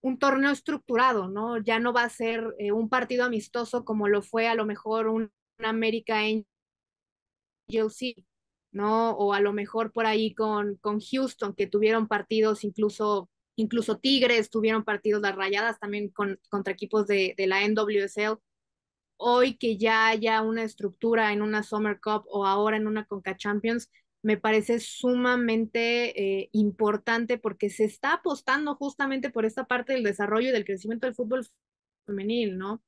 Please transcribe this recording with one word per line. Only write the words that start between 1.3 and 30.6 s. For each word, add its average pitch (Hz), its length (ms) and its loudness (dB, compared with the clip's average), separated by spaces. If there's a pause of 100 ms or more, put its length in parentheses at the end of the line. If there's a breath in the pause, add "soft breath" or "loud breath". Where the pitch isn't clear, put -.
Ya 226 200 0
no 240 140 0
va 240 120 2
a 240 40 -2
ser, 226 340 -4 (160)
eh, 202 140 -2
un 226 160 0
partido 247 360 0
amistoso 240 600 -4
como 214 240 0
lo 208 140 4
fue 226 260 0
a 226 60 2
lo 220 100 0
mejor 220 440 -2
un, 220 220 -2 (280)
un 233 80 -8
América 220 540 -2
Angel 214 260 -2 (1400)
City, 233 360 -10 (460)
¿no? 220 380 2
O 202 240 2
a 202 60 2
lo 202 120 4
mejor 214 400 -4
por 226 140 0
ahí 220 280 2
con, 208 420 -2
con 208 240 -2
Houston, 254 540 -4
que 202 120 -2
tuvieron 214 420 2
partidos 214 560 0
incluso, 208 640 -2 (280)
incluso 220 420 -2
Tigres, 240 500 4
tuvieron 220 360 0
partidos 208 360 0
las 196 160 -2
Rayadas 202 420 -2
también 208 300 -6
con, 196 400 -4
contra 196 240 -4
equipos 202 340 -2
de, 196 300 2
de 196 100 0
la 190 160 2
N 208 120 2
W 208 300 0
S 202 200 -4
L. 220 120 -2 (840)
Hoy 247 400 4
que 226 180 0
ya 220 320 4
haya 220 320 2
una 220 220 -2
estructura 214 720 0
en 208 80 0
una 214 200 0
Summer 208 380 -2
Cup 214 280 -2
o 196 180 -2
ahora 208 320 2
en 214 80 -2
una 214 180 -2
Conca 190 320 -8
Champions, 220 540 -2 (320 soft breath)
me 214 140 2
parece 220 440 2
sumamente, 233 1600 0
eh, - 100 -12
importante 214 840 0
porque 202 320 -2
se 214 140 0
está 269 300 0
apostando 294 600 -2
justamente 269 560 -4
por 226 160 0
esta 220 180 -4
parte 247 300 -2
del 254 80 0
desarrollo 208 480 0
y - 20 2
del 214 140 0